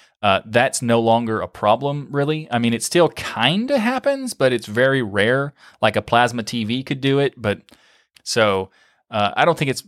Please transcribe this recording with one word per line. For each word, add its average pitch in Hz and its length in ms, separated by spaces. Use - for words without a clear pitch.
uh, 98 220
that's 117 360
no 117 180
longer 113 420
a 90 60
problem, 135 640
really. 156 400
I 120 60
mean, 117 160
it 113 100
still 170 240
kinda 226 680
happens, 262 560
but 131 180
it's 117 140
very 131 360
rare. 117 520
Like, 110 140
a 104 60
plasma 120 420
T 113 220
V 127 180
could 135 160
do 139 200
it, 135 180
but 104 240
so, 98 460
uh, 104 280
I 147 80
don't 170 120
think 139 140
it's - 160